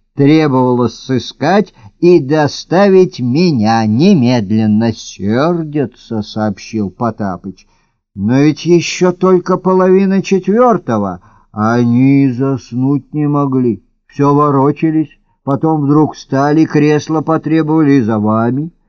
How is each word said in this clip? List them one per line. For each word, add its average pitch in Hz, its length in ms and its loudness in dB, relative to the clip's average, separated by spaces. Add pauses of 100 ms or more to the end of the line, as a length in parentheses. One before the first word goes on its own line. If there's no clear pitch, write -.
(160)
Требовалось 131 760 2
сыскать 147 760 -4 (280)
и 175 180 6
доставить 165 1000 0
меня 120 680 0
немедленно. 113 1040 2
«Сердятся», 139 1300 -4
сообщил 107 680 -6
Потапыч. 98 800 -8 (480)
«Но 110 240 0
ведь 147 260 0
ещё 175 460 0
только 180 440 0
половина 185 640 2
четвёртого». 180 1000 0 (320)
Они 120 800 2
заснуть 131 840 -4
не 151 140 -2
могли, 131 560 -2 (220)
всё 143 280 0
ворочались, 147 760 0 (340)
потом 151 380 -2
вдруг 147 320 2
встали, 147 500 0
кресло 151 560 0
потребовали 156 800 0
и 127 40 2
за 110 160 -2
вами. 117 540 -2 (160)